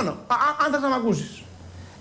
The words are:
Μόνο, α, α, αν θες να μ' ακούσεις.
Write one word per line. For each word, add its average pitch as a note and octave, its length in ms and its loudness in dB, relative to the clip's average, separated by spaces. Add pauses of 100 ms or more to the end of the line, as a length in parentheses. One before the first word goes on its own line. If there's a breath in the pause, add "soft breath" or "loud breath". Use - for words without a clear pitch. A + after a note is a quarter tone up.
Μόνο, E3+ 60 0
α, - 240 -2
α, D4 320 4
αν D4 60 2
θες C#4+ 100 2
να C#4 80 2
μ' C4 40 4
ακούσεις. A3 500 0 (580 loud breath)